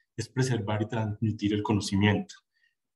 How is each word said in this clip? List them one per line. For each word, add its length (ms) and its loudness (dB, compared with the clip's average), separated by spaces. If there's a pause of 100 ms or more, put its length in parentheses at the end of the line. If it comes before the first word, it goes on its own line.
(160)
es 140 -8
preservar 520 0
y 60 -4
transmitir 680 -2
el 100 0
conocimiento 720 2 (600)